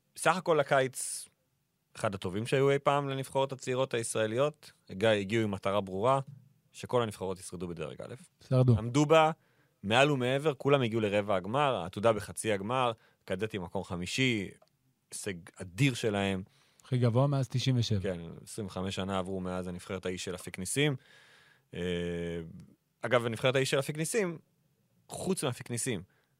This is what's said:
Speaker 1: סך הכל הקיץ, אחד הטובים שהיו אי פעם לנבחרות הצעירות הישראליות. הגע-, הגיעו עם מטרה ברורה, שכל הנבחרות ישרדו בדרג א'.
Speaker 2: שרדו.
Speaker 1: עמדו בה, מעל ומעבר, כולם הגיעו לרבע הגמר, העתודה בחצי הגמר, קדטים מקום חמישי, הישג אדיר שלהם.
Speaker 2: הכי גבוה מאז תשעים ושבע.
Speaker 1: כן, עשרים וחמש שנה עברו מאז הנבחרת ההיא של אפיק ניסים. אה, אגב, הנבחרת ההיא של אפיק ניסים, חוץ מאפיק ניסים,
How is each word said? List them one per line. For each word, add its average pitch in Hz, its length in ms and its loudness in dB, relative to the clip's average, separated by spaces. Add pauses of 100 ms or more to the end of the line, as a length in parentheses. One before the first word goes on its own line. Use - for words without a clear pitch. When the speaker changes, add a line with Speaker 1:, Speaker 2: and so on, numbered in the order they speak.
(160)
Speaker 1:
סך 165 200 2
הכל 170 240 2
הקיץ, - 680 -2 (680)
אחד 104 180 -2
הטובים 98 320 -6
שהיו 139 240 4
אי 139 80 2
פעם 143 300 2
לנבחרות 135 440 -2
הצעירות 127 420 -2
הישראליות. 113 800 0 (180)
הגע-, 104 200 4
הגיעו 107 340 2
עם 107 60 0
מטרה 98 300 0
ברורה, 101 400 2 (520)
שכל 120 300 -2
הנבחרות 95 360 -4
ישרדו 90 300 -10
בדרג 80 340 -8
א'. - 120 -12 (340)
Speaker 2:
שרדו. 127 300 8
Speaker 1:
עמדו 123 280 2
בה, 156 240 8 (520)
מעל 123 280 6
ומעבר, 139 440 0
כולם 139 280 4
הגיעו 113 180 0
לרבע 101 360 2
הגמר, 123 380 0
העתודה 101 380 2
בחצי 104 400 -4
הגמר, 117 400 0 (320)
קדטים 98 380 -4
מקום 87 220 -6
חמישי, 98 640 -2 (640)
הישג - 220 -8 (260)
אדיר 104 340 0
שלהם. 98 480 0 (420)
Speaker 2:
הכי 127 140 -2
גבוה 120 280 2
מאז 139 220 0
תשעים 127 300 0
ושבע. 110 220 0
Speaker 1:
כן, 90 200 -4 (240)
עשרים - 220 -10
וחמש 92 280 -6
שנה 98 240 -2
עברו 92 220 -4
מאז 90 260 -4
הנבחרת 90 400 -8
ההיא 92 120 -4
של 90 160 -8
אפיק - 240 -12
ניסים. 135 380 0 (800)
אה, 87 60 -6 (1200)
אגב, 117 240 2
הנבחרת 123 280 0
ההיא 135 120 2
של 147 120 2
אפיק 147 180 -2
ניסים, 175 420 -2 (680)
חוץ - 360 -4
מאפיק - 260 -4
ניסים, 120 320 -4 (380)